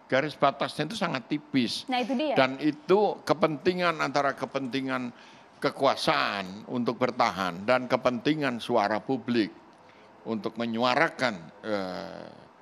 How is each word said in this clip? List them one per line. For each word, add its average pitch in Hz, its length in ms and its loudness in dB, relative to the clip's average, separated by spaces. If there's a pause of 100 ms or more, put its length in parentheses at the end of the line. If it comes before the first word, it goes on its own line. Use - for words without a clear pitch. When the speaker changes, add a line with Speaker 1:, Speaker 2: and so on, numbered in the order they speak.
Speaker 1:
garis 139 240 2
batasnya 147 560 0
itu 226 80 -8
sangat 151 320 -4
tipis. 131 560 -2
Speaker 2:
Nah, 254 160 0
itu 247 160 -2
dia. 294 160 0
Speaker 1:
Dan 135 240 4
itu 165 640 2
kepentingan 170 800 0
antara 139 320 0
kepentingan 131 800 -4 (480)
kekuasaan 117 1120 0
untuk 120 240 0
bertahan 101 720 0
dan 127 160 2
kepentingan 127 720 0
suara 107 400 2
publik 120 560 -2 (720)
untuk 110 320 -6
menyuarakan, 123 760 2 (280)
eh, 92 640 -4 (360)